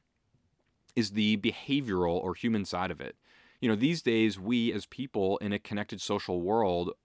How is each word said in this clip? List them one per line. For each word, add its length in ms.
is 160
the 240
behavioral 800
or 180
human 300
side 260
of 100
it. 140
You 80
know, 80
these 260
days, 380
we 320
as 140
people 520
in 140
a 80
connected 400
social 400
world 500